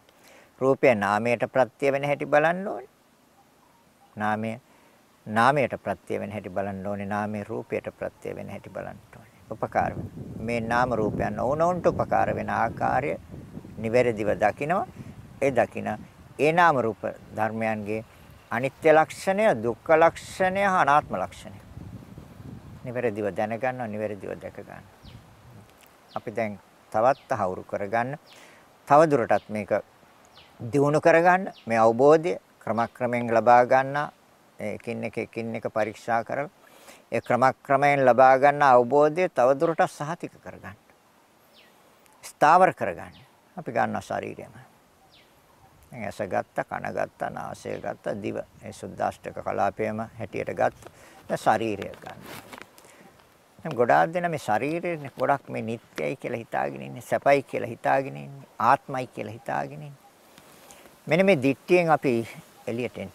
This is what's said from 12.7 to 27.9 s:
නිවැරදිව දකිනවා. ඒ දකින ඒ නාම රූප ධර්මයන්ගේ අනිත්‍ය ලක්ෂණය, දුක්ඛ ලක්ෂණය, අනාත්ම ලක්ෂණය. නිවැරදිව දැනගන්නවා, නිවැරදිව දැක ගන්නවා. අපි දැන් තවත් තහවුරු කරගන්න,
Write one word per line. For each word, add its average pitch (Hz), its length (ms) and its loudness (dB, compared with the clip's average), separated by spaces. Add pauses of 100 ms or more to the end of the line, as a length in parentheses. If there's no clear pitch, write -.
නිවැරදිව 113 640 0
දකිනවා. 143 500 0 (520)
ඒ 135 140 0
දකින 107 360 0 (480)
ඒ 147 160 2
නාම 165 260 4
රූප 113 240 -2 (300)
ධර්මයන්ගේ 110 720 -4 (420)
අනිත්‍ය 131 440 0
ලක්ෂණය, 190 540 2 (120)
දුක්ඛ 113 360 -4
ලක්ෂණය, 185 720 2
අනාත්ම 151 520 2
ලක්ෂණය. 95 440 -8 (1200)
නිවැරදිව 117 500 -4
දැනගන්නවා, 113 560 -4
නිවැරදිව 104 460 -8
දැක 92 240 -14
ගන්නවා. 95 260 -18 (1300)
අපි - 200 -12
දැන් 104 260 -4 (340)
තවත් 120 340 4
තහවුරු 95 380 -4
කරගන්න, 113 540 -4 (720)